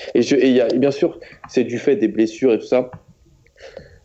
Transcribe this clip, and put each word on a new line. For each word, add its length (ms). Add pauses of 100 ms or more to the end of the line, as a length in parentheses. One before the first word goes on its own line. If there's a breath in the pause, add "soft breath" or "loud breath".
(140)
et 80
je, 140
et 140
il 60
y 60
a, 120
et 40
bien 140
sûr, 280 (280 loud breath)
c'est 160
du 160
fait 160
des 140
blessures 440
et 60
tout 60
ça. 260 (1120 loud breath)